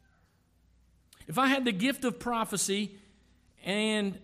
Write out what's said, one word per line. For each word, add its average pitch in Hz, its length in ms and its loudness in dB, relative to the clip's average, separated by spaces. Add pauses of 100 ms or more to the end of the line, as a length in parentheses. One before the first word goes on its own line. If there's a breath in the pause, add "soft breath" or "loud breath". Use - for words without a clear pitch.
(1300 loud breath)
If 156 100 -4
I 262 100 4
had 269 180 2
the 240 60 4
gift 262 320 0
of 240 160 -2
prophecy, 214 760 -2 (680 loud breath)
and 208 600 0